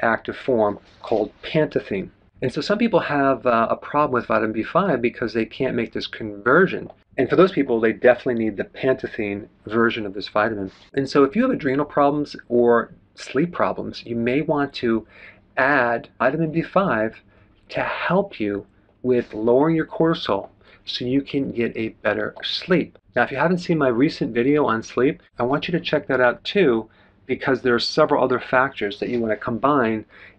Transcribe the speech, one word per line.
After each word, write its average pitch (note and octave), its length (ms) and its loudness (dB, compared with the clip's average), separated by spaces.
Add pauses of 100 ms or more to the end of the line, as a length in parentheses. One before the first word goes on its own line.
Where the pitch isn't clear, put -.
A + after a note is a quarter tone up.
active A2+ 340 -2
form G#2+ 420 0 (220)
called G#2+ 320 -2 (100)
pantothene. C#3 680 -2 (320)
And C3 100 -2
so D#3 80 -6
some G3+ 160 -2
people A3+ 240 2
have, C3+ 460 0
uh, A2+ 240 4
a A2+ 60 -2
problem D3 360 -2
with A#2 140 0
vitamin A2 260 0
B G#2+ 100 -4
five D#3+ 400 0
because A#2 320 -2
they A2+ 120 0
can't A#2+ 300 -4
make A2+ 160 -4
this G#2+ 140 -8
conversion. A2 840 0 (280)
And C3 100 2
for C#3+ 80 -2
those F#3 160 6
people, B2 260 0
they A2 140 2
definitely A#2+ 500 2
need G#2+ 140 -2
the A2 80 -4
pantothene A2 840 -4 (180)
version A2+ 400 0
of F#2+ 80 -10
this G2+ 140 -10
vitamin. G#2+ 420 -2 (240)
And C3+ 140 -2
so C#3+ 160 6
if C3+ 120 0
you A#3 60 2
have C4 80 2
adrenal C#3 340 0
problems C#3+ 520 0 (120)
or A#2+ 440 4 (220)
sleep E3+ 380 -2
problems, G2+ 520 -4
you A#2 120 -6
may A#2+ 260 0
want D3 320 -2
to A2+ 320 -2 (500)
add B2+ 520 0 (100)
vitamin D#3 340 0
B D#3+ 100 -2
five A#2 520 0 (540)
to - 120 -6
help - 600 -2
you G2+ 260 -4 (360)
with B2 320 0
lowering B2+ 420 2
your D#3 100 -2
cortisol D#3 600 -2 (360)
so - 200 -8
you C3 180 0
can C3+ 300 -4
get A#2 240 -4
a A2+ 120 -4
better G#2+ 540 -4
sleep. - 560 -2 (160)
Now, B2+ 80 2
if A#2 80 -2
you C3+ 60 -8
haven't E3+ 220 0
seen E3+ 200 -2
my C#3+ 100 2
recent B2+ 460 0
video C#3 320 2
on A2 160 0
sleep, C3+ 400 -2 (160)
I B2 40 0
want C3 260 -2
you F3 40 -4
to E3+ 80 0
check D3+ 280 -2
that C3 120 0
out B2 240 2
too, B2 440 2 (380)
because C3 360 -2
there B2 120 2
are A#2+ 60 2
several D3 440 2
other B2+ 160 0
factors B2+ 580 0
that G#2 100 -4
you A#2+ 120 -2
want A2 120 0
to G#2 40 -2
combine A#2 680 0 (340)